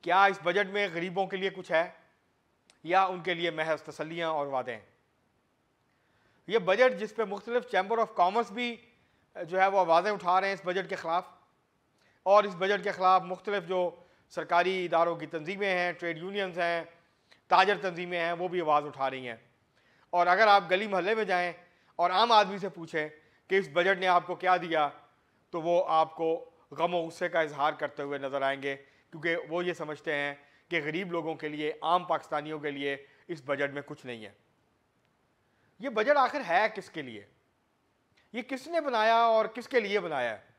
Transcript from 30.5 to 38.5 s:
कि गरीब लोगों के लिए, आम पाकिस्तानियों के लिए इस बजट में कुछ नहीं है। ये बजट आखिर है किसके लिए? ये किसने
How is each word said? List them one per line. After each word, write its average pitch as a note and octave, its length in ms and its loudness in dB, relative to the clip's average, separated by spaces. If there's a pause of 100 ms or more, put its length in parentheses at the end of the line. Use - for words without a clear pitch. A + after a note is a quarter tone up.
कि E3 120 -2
गरीब E3+ 300 -6
लोगों E3 240 -4
के D#3 140 -8
लिए, D3+ 340 -6
आम E3+ 260 0
पाकिस्तानियों D#3 500 -4
के D3 120 -6
लिए C#3 360 -6 (220)
इस D3+ 180 -10
बजट C#3 240 -2
में C#3+ 120 -10
कुछ D3 220 -16
नहीं A#2+ 180 -12
है। G2 120 -18 (1500)
ये C4 80 -6
बजट A3+ 280 2
आखिर C#4 240 2
है F#3+ 280 2
किसके F3+ 320 -10
लिए? G#2+ 260 -14 (1080)
ये B3 60 -6
किसने D4 400 -6